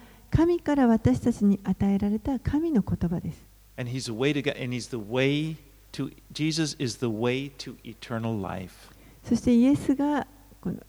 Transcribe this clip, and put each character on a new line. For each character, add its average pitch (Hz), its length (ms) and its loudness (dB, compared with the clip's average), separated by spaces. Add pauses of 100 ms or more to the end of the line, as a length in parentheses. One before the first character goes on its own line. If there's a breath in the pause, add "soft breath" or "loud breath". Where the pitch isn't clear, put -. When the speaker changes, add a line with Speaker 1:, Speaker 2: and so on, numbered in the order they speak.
(320 loud breath)
Speaker 1:
神 339 280 4
か - 160 0
ら 269 120 6
私 233 320 4
た 240 140 2
ち - 100 -4
に 202 200 4
与 196 300 0
え 196 60 2
ら 202 100 0
れ 214 100 -2
た 262 200 -4
神 320 320 0
の 233 100 4
言 - 280 -2
葉 170 100 -4
で 170 120 -8
す。 - 140 -14 (320)
Speaker 2:
And 120 120 -6
he's 127 160 -6
the 120 60 -6
way 127 220 0
to 143 80 -2
God, 135 200 -2
and 123 120 -4
he's 120 160 -6
the 123 80 -6
way 139 600 0 (340)
to, - 220 -8 (180)
Jesus 156 480 -2
is 123 200 -4
the 123 80 -2
way 123 500 -2
to 123 260 -14
eternal 113 580 -6
life. 90 480 -10 (340 soft breath)
Speaker 1:
そ - 120 0
し 226 60 0
て 247 120 4
イ 240 120 6
エ 277 100 6
ス 285 200 0
が 285 300 -2 (360)
こ 180 100 -6
の - 60 -8 (120)